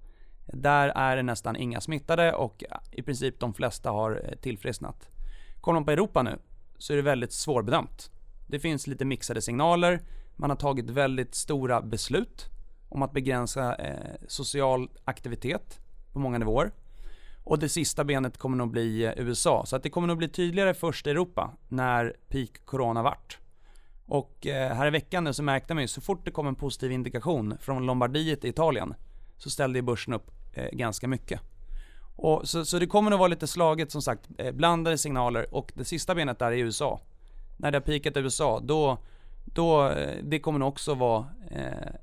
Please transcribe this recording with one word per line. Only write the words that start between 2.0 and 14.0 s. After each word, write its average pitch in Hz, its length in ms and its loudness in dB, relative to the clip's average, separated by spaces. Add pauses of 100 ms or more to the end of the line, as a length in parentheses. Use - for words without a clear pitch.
och - 300 -2 (280)
i 127 100 -10
princip 131 380 -4
de 120 140 -2
flesta 120 380 -2
har, 107 340 0
eh, - 100 -6
tillfrisknat. - 720 -6 (540)
Kollar 175 120 4
man 151 120 4
på 151 60 2
Europa 160 320 4
nu 107 160 -2 (380)
så - 160 -6
är 143 40 4
det 139 60 2
väldigt 131 280 2
svårbedömt. 139 800 0 (360)
Det 143 120 -4
finns 151 280 -2
lite 131 180 -4
mixade 120 360 -2
signaler. 175 600 4 (340)
Man 147 140 -2
har 135 80 0
tagit 135 320 0
väldigt 131 460 0
stora 131 460 2
beslut 123 640 -2 (440)
om 139 120 -2
att 135 120 -2
begränsa, 127 640 0
eh, - 400 -8 (120)